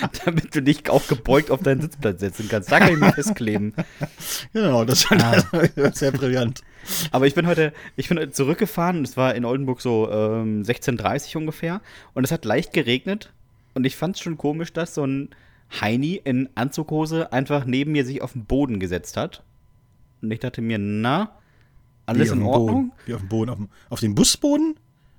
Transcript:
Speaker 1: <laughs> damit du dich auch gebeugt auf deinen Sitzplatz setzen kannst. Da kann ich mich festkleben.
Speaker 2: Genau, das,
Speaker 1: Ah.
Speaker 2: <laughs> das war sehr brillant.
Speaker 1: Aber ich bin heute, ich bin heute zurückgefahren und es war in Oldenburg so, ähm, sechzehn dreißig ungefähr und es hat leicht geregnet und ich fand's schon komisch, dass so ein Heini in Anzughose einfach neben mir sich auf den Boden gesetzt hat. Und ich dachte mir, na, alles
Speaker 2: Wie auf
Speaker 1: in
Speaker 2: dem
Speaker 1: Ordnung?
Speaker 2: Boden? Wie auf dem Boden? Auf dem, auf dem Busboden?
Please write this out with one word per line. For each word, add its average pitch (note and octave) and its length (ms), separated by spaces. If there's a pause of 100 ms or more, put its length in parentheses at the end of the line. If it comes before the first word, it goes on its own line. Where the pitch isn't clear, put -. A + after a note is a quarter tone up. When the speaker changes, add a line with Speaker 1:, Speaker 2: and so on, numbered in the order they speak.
Speaker 1:
<laughs> - 200
damit E3 300
du D3+ 80
dich C#3+ 260
auch - 200
gebeugt C#3 420
auf C3+ 120
deinen C#3 200
Sitzplatz A2 380
setzen G2+ 280
kannst. G#2 240
Da D3 80
kann - 140
ich D#3 60
mich - 140
festkleben. A2 600 (800)
Speaker 2:
Genau, C#3+ 300
das, B2 260
Speaker 1:
Ah. E3+ 380
Speaker 2:
<laughs> - 40
das E3 240
war C#3+ 160
sehr C#3 200
brillant. B2+ 500 (500)
Speaker 1:
Aber C3 160
ich C#3 60
bin E3+ 120
heute, D#3+ 260 (220)
ich - 140
bin E3 100
heute C3+ 140
zurückgefahren E3+ 680
und C#3+ 60
es - 120
war B2+ 200
in A#2+ 80
Oldenburg C3 360
so, A2+ 300
ähm, G#2+ 540
sechzehn B2 320
dreißig A2 400
ungefähr E3 440 (320)
und B2+ 120
es B2+ 80
hat E3 120
leicht A#2 280
geregnet D3 600 (420)
und B2+ 120
ich C3 80
fand's F3+ 240
schon E3 180
komisch, D#3 360
dass E3 240
so D3 100
ein C#3 220 (520)
Heini C3+ 440
in C3 320
Anzughose D#3 760
einfach C3+ 340
neben C3+ 260
mir C#3+ 120
sich C3 160
auf - 120
den A2+ 140
Boden C3 340
gesetzt F2+ 360
hat. C3 280 (800)
Und A2 100
ich A#2 80
dachte B2 200
mir, A2+ 180
na, A2+ 520 (760)
alles A#2+ 220
Speaker 2:
Wie G#2+ 60
auf - 20
Speaker 1:
in - 60
Speaker 2:
dem G2+ 80
Speaker 1:
Ordnung? B2 180
Speaker 2:
Boden? B3 260 (140)
Wie A#2+ 80
auf A2+ 60
dem G2 80
Boden? A2+ 220
Auf A2 80
dem, G2+ 100 (220)
auf A#2+ 100
dem G#2+ 160
Busboden? D4 580 (440)